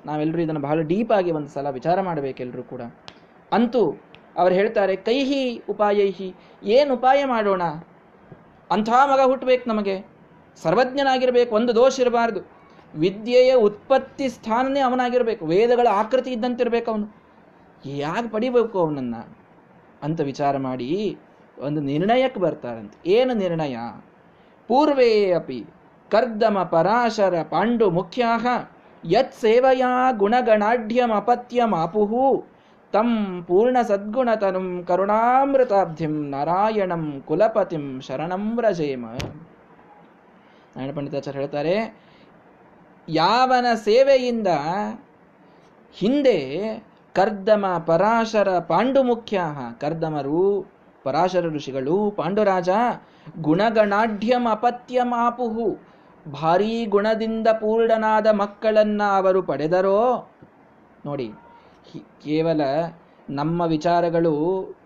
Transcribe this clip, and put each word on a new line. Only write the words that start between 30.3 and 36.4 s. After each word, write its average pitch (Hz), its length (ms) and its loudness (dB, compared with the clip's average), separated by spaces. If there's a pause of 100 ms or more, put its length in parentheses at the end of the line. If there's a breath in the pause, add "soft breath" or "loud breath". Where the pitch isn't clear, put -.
ಅಪತ್ಯಂ 233 640 0
ಆಪುಹು 208 720 0 (480 soft breath)
ತಂ 202 540 0
ಪೂರ್ಣ 233 340 4
ಸದ್ಗುಣತನುಂ 202 1080 -2
ಕರುಣಾಮೃತಾಬ್ಧಿಂ 196 1400 2
ನಾರಾಯಣಂ 165 960 -2